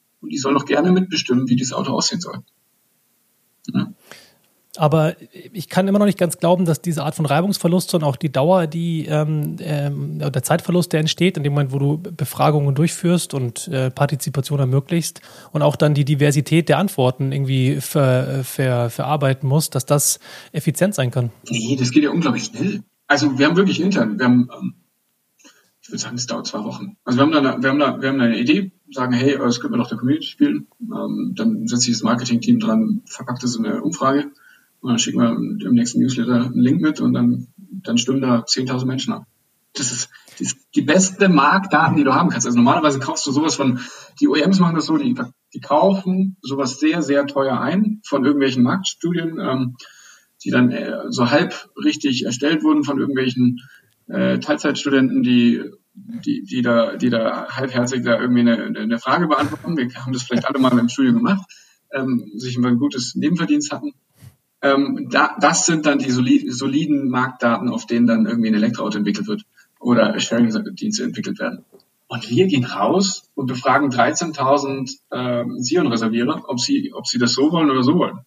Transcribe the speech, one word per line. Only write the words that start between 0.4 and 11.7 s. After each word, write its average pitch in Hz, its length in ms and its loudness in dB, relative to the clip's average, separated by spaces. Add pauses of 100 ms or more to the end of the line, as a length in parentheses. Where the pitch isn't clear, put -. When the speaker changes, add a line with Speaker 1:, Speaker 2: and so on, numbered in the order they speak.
Speaker 1:
doch 139 120 0
gerne 156 260 2
mitbestimmen, 135 560 0
wie 120 80 4
dieses - 160 -2
Auto - 200 -4
aussehen - 280 -4
soll. - 240 -12 (1300)
Ja. - 180 -2 (840)
Speaker 2:
Aber 156 380 2 (380)
ich 175 160 -10
kann 185 180 0
immer 196 120 2
noch 208 80 4
nicht 196 120 2
ganz 175 200 0
glauben, 180 260 2
dass 160 160 0
diese 160 240 -4
Art 156 100 -4
von 156 120 -2
Reibungsverlust 175 680 0
und 165 80 2
auch 143 140 0
die 151 160 -4
Dauer, 165 340 2
die, 165 400 -4
ähm, 156 540 -2
ähm, 143 580 -4
der 139 240 -4
Zeitverlust, 170 500 0
der 160 80 0
entsteht, 170 360 0
in 147 80 -4
dem 143 80 0
Moment, 139 200 0